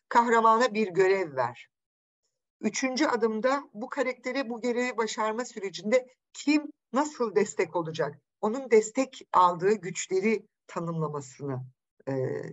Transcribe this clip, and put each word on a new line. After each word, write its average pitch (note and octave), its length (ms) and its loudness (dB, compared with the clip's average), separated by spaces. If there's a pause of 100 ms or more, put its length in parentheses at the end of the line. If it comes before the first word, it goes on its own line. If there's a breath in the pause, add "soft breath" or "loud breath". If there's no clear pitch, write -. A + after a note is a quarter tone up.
Kahramana A3+ 640 4
bir G#3+ 140 2
görev F#3 480 2
ver. B2 340 -2 (920)
Üçüncü B3+ 440 -2
adımda A#3 580 0 (100)
bu A3 160 -10
karaktere B3+ 600 -4
bu A#3 120 -10
görevi A#3+ 360 -2
başarma A3 480 -2
sürecinde G#3 600 -2 (260 soft breath)
kim D4 300 0 (300)
nasıl B3 420 -2
destek G3 400 0
olacak? D#3+ 400 -4 (260)
Onun A#3 300 -4
destek A#3 640 2
aldığı F#3 400 4
güçleri F#3+ 760 -2 (200)
tanımlamasını, D3 960 -6 (440)
e, C3 460 -4